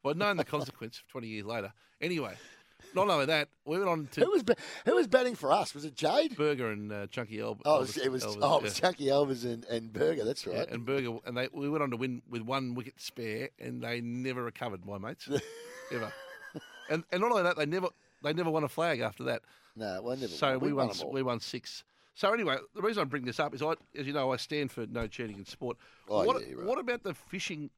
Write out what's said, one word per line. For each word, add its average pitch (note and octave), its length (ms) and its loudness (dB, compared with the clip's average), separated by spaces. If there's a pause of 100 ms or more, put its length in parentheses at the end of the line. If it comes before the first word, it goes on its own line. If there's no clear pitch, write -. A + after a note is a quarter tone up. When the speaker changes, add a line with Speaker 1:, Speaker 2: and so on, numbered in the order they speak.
Speaker 1:
Well, C#3 80 0
I'd D#3+ 80 0
known G3+ 180 2
the E3 80 0
consequence - 640 -4
twenty A#2 200 -10
years G#2+ 180 -6
later. G#2+ 260 -4 (280)
Anyway, C#3+ 340 -2 (600)
not G3 140 4
only D3+ 180 6
that, D3 220 4 (160)
we D#3 140 0
went G3 100 2
on D#3+ 240 2
to - 120 -4
Speaker 2:
Who F4+ 60 4
was F#4+ 120 4
ba-, A3 140 4 (280)
who C#4+ 120 4
was E4+ 100 6
batting B3 280 4
for C#3+ 180 2
us? F#3+ 220 4
Was C#3+ 100 -10
it D3 100 -10
Jade? B3 420 2
Speaker 1:
Berger C#3+ 340 2
and, G#2 220 -6
uh, G2+ 160 -6
Chunky A2 300 -6
Elb-, A2 260 -4
Speaker 2:
Oh, D3+ 120 8
it C3+ 40 6
was, C3 160 0
Speaker 1:
Elvis, - 80 -2
Speaker 2:
it C3 80 2
was, B2+ 120 -2
Speaker 1:
Elvis, G#2 180 -2
Speaker 2:
oh, C#3+ 160 6
it - 40 4
was G#2+ 160 -2
Speaker 1:
yeah. - 100 -2
Speaker 2:
Chunky F3 180 -2
Elvis C3+ 380 4
and, A#2 220 -4
and A2+ 260 -4
Berger, C#3+ 320 2
that's - 220 -2
Speaker 1:
Yeah, F2+ 140 -2
Speaker 2:
right. - 100 -2
Speaker 1:
and A#2 140 -6
Berger, B2 420 -2
and A#2+ 100 -6
they, B2+ 160 0
we C#3+ 160 -2
went D3+ 140 2
on C#3 80 0
to A#2+ 60 -2
win B2 320 -4
with A#2 140 -4
one B2+ 320 -2
wicket A#2+ 260 -8
spare, A2+ 580 -6
and B2 240 -6
they A#2+ 180 -2
never B2 420 -2
recovered, A2 420 -4
my G2+ 140 -6
mates, G#2+ 300 -8 (320)
Speaker 2:
<laughs> - 320 -12
Speaker 1:
ever. A2+ 200 -4 (760)
And, D#3+ 220 0
and F3+ 80 0
not A3+ 100 4
only G#3 140 4
that, F3 120 4
they D3+ 100 2
never, F3+ 220 0 (340)
they D3 100 0
never E3 180 2
won D#3 140 4
a C#3+ 40 0
flag D#3+ 320 2
after A#2 240 -4
that. B2 180 -2 (340)
Speaker 2:
No, G2+ 260 -4
well, A#2+ 140 -2
never B2 160 -4
Speaker 1:
So C3+ 200 2
Speaker 2:
won. C3 80 2
Speaker 1:
we C#3 80 2
Speaker 2:
We D3 40 2
Speaker 1:
won C3+ 140 2
Speaker 2:
won - 20 -
'em - 20 0
Speaker 1:
s-, F#2 120 -6
Speaker 2:
all. - 100 -6
Speaker 1:
we C3+ 100 0
won B2 180 0
six. - 440 -10 (300)
So G#3 200 2
anyway, F3 220 2 (180)
the G#3 80 -4
reason G#3 180 0
I E3 40 4
bring C3+ 200 -2
this B2 160 -2
up D3 140 0
is, C3 80 -6
I, D#3 120 2 (220)
as C#3 100 -6
you C#3+ 60 -4
know, C3+ 200 2
I B2+ 40 2
stand D3 360 -2
for A#2 140 -6
no A#2 200 -4
cheating G#2+ 320 -6
in G2 80 -12
sport. - 300 -8 (320)
Speaker 2:
Oh, G2+ 160 4
Speaker 1:
What, - 180 4
Speaker 2:
yeah, - 60 -10
you're C2 100 -10
right. - 80 -6
Speaker 1:
what B3+ 120 2
about B3 260 -4
the F3+ 100 -6
fishing D#3+ 640 -8